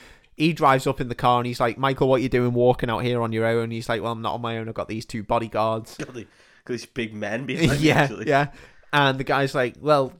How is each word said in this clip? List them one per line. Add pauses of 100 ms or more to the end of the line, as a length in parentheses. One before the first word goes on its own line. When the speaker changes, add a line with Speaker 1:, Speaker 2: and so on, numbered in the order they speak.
(380)
Speaker 1:
He
drives
up
in
the
car
and
he's
like,
"Michael,
what
you
doing
walking
out
here
on
your
own?"
He's
like,
"Well,
I'm
not
on
my
own.
I've
got
these
two
bodyguards."
Speaker 2:
Got
the,
got
these
big
men
behind
me,
Speaker 1:
<laughs>
Yeah, (100)
Speaker 2:
actually.
Speaker 1:
yeah. (420)
And
the
guy's
like,
"Well,